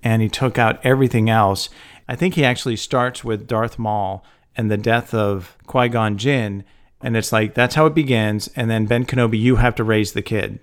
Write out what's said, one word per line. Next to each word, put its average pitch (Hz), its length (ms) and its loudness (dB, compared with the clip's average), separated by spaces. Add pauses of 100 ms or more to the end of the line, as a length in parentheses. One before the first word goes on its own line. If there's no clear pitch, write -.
And 131 180 2
he 107 80 2
took 127 280 -2
out 113 260 2
everything 127 460 2
else. 104 400 2 (380)
I 123 80 -6
think 175 200 -2
he 156 100 2
actually 123 320 -2
starts 123 460 -2
with 110 240 -6
Darth 113 300 -2
Maul 104 480 -4 (320)
and 110 140 0
the 104 60 0
death 117 360 -2
of 101 420 -2 (120)
Qui-Gon 117 500 0
Jinn. 107 460 -2 (380)
And 117 160 -4
it's 107 140 -4
like, 110 220 0
that's 123 220 0
how 156 100 6
it 156 100 4
begins. 110 600 0
And 117 160 -2
then, 110 160 0
"Ben 120 180 0
Kenobi, 120 340 0
you 120 180 4
have 117 180 4
to 117 80 -2
raise 107 300 2
the - 80 -4
kid." 104 420 -6